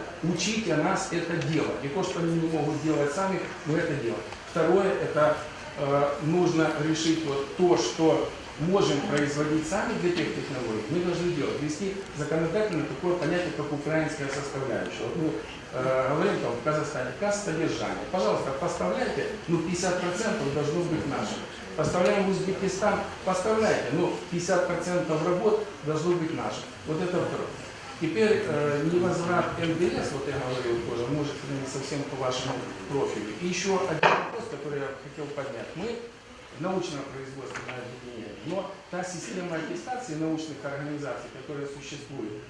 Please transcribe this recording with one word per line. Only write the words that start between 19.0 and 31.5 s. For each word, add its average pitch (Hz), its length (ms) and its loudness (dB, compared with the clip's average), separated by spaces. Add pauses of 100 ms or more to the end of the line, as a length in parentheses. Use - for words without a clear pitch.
ну, 165 120 4
пятьдесят 180 420 0
процентов 175 520 0
должно 151 280 2
быть 160 260 0
наше. 127 300 -2 (400)
Поставляем 185 480 4
в 190 40 2
Узбекистан, 190 680 2 (240)
поставляйте, 208 680 2
ну, 165 220 2 (160)
пятьдесят 180 360 2
процентов 160 580 0
работ 214 420 4 (180)
должно 156 300 2
быть 160 180 0
наше. 107 300 -4 (240)
Вот 160 140 0
это 175 100 0
второе. - 360 0 (540)
Теперь, 202 460 4
э, 147 440 2
невозврат 175 540 4 (140)
Н 160 180 2
Д 180 140 4
С, 233 220 0
вот 139 140 -2
я 139 120 -2
говорил 127 500 0
тоже, 120 180 0
может, 143 260 0 (160)
не 135 180 -4